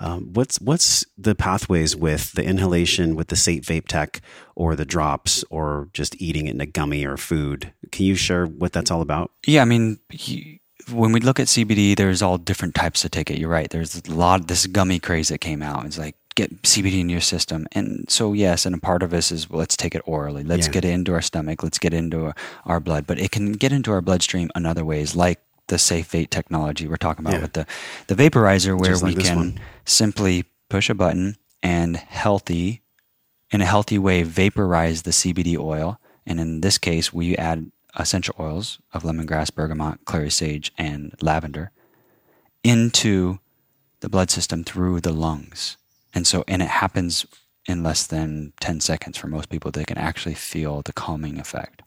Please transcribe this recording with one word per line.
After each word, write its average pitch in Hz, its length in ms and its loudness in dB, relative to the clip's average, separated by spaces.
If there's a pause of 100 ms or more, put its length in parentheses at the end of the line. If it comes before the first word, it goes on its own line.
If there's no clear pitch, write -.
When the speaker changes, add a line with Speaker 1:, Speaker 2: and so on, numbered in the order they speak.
Speaker 1:
Um, 87 320 -8
what's, 123 280 0
what's - 460 2 (100)
the 104 200 2
pathways 87 580 2
with 78 380 -2
the 90 100 0
inhalation, 87 720 2
with 80 140 -4
the 82 80 -2
safe 82 280 0
vape 82 220 -2
tech, - 340 -2 (360)
or 82 180 0
the 73 100 -2
drops, 76 680 0
or 73 420 -4
just - 280 -6
eating 76 280 -4
it 64 60 -6
in 67 60 -6
a 76 60 -4
gummy 73 400 -2
or 69 100 -6
food? 71 560 -4 (200)
Can 95 140 0
you 95 100 4
share 90 280 0
what 82 280 -4
that's 85 180 -2
all 82 120 0
about? 76 280 -2 (160)
Speaker 2:
Yeah, 147 160 8
I 120 40 6
mean, 117 340 4 (100)
he, - 500 -10 (300)
when 113 220 4
we 117 80 4
look 127 180 4
at 127 100 2
C 120 140 4
B 107 140 2
D, 101 180 6
there's 95 280 4
all 90 160 2
different 85 360 -4
types - 280 0
to 82 60 -4
take 80 220 -4
it. 76 80 -4
You're 80 100 -2
right. 80 220 0
There's 82 380 -6
a 87 40 -6
lot, 87 360 4
this 87 180 0
gummy 92 320 2
craze 80 300 0
that 78 100 -4
came 73 240 -6
out. 73 240 -6
It's 76 100 -10
like, 78 200 -10 (180)
get - 320 -2
C - 160 4
B 95 80 2
D 92 100 2
in 87 80 0
your 87 120 0
system. 82 520 -2
And 101 360 -4
so, 107 240 2
yes, 95 340 4
and 92 80 0
a 85 40 -2
part 90 240 2
of 87 80 -2
this 85 200 0
is, 80 180 -6
well, 80 120 -4
let's - 160 0
take 82 180 -2
it 80 100 -6
orally. 73 380 -4
Let's 82 240 2
Speaker 1:
Yeah. 73 60 -2
Speaker 2:
get 90 120 2
it 90 60 2
into 90 240 0
our 82 80 0
stomach. 80 400 -4
Let's 80 160 -2
get 82 160 0
it 82 40 2
into 80 280 -2
our, 76 80 -6 (300)
our 85 160 0
blood. 76 260 -2
But 80 120 -2
it 95 120 0
can 101 220 -2
get 131 200 0
into 123 200 0
our 95 80 2
bloodstream 90 560 0
in 85 100 0
other 82 180 -2
ways, 76 300 -2
like 87 260 2 (280)
the 90 100 0
safe 85 320 0
vape 82 200 0
technology 78 560 -4
we're 78 100 -4
talking 80 280 -2
about 85 100 0
Speaker 1:
Yeah. 80 80 -2
Speaker 2:
with 80 120 -6
the, 78 120 -2 (420)
the 98 60 0
vaporizer, 98 640 6
where 92 120 4
Speaker 1:
Just 90 120 4
like 90 140 2
Speaker 2:
we 92 60 2
Speaker 1:
this 95 60 4
Speaker 2:
can 87 80 4
Speaker 1:
one. 85 240 0 (240)
Speaker 2:
simply 98 600 2 (240)
push 98 220 2
a 113 40 0
button 92 420 2 (260)
and 85 340 2
healthy, 98 840 -2 (680)
in 101 100 2
a 95 40 4
healthy 104 340 2
way, 95 260 4
vaporize 85 800 2
the 85 100 -6
C 90 200 2
B 85 100 0
D 82 140 0
oil. 78 440 -4 (260)
And 82 140 -4
in 82 220 -4
this - 160 2
case, 82 340 0
we 85 240 0
add 82 340 -2 (260)
essential 87 440 -2
oils 80 380 -6 (140)
of 80 120 -6
lemongrass, 80 500 -2
bergamot, 78 500 -4
clary 76 260 -2
sage, 76 460 -4
and 73 460 -6
lavender 78 480 -2 (920)
into 113 760 4 (600)
the - 80 -10
blood 92 220 2
system 85 340 -2
through 90 360 0
the 85 120 0
lungs. 80 640 -4 (360)
And 90 140 0
so, - 220 2
and 90 140 0
it 78 60 -2
happens 90 580 0 (400)
in 85 160 -2
less 80 240 0
than 76 540 -4
ten 82 200 -4
seconds - 360 -4
for - 120 -10
most 78 200 -6
people. 76 220 -6
They 76 140 -4
can - 140 -8
actually 78 360 -6
feel 76 480 -6
the 71 100 -10
calming 76 460 -8
effect. - 480 -12